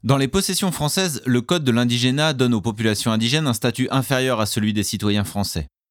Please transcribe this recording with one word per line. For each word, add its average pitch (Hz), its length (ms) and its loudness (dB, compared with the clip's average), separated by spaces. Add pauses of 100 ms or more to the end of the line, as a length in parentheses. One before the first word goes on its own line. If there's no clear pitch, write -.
Dans 135 140 2
les 135 100 2
possessions 196 420 -2
françaises, 151 560 -2
le 123 140 2
code 165 240 -2
de 127 80 2
l'indigénat 123 600 2
donne 123 220 2
aux 107 60 2
populations 110 500 0
indigènes 120 380 0
un 120 60 0
statut 127 360 -2
inférieur 131 480 0
à 107 80 0
celui 107 260 0
des 104 120 0
citoyens 101 400 0
français. 92 420 -4 (240)